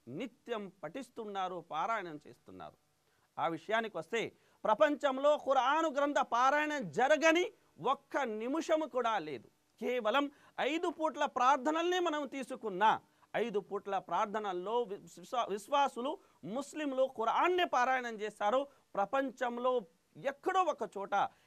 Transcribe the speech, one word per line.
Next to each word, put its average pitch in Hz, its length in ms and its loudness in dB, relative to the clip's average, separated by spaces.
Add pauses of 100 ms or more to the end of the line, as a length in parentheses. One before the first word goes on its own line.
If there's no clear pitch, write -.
నిత్యం 208 640 -10 (120)
పఠిస్తున్నారు, 190 880 -8
పారాయణం 175 560 -4
చేస్తున్నారు. 92 500 -18 (640)
ఆ 143 80 0
విషయానికి 202 500 -4
వస్తే, 175 380 -6 (280)
ప్రపంచంలో 277 760 4
ఖురాను 269 520 2
గ్రంథ 285 280 0
పారాయణం 269 760 2
జరగని 311 600 4 (280)
ఒక్క 247 380 -2
నిమిషము 277 680 -2
కూడా 233 340 0
లేదు. 151 280 -8 (320)
కేవలం 247 520 0 (280)
ఐదు 320 300 0
పూట్ల 311 360 0
ప్రార్థనల్ని 302 720 2
మనం 302 280 0
తీసుకున్నా, 214 760 0 (340)
ఐదు 202 240 -2
పూట్ల 196 380 -4
ప్రార్థనల్లో 202 840 -2
విశ్వా-, 196 680 -6
విశ్వాసులు, 262 680 -2 (240)
ముస్లింలు 262 640 -2 (100)
ఖురాన్నే 277 460 2
పారాయణం 247 580 0
చేస్తారు. 214 460 0 (280)
ప్రపంచంలో 247 840 0 (440)
ఎక్కడో 370 380 0
ఒక 240 340 -4
చోట, 196 320 0 (180)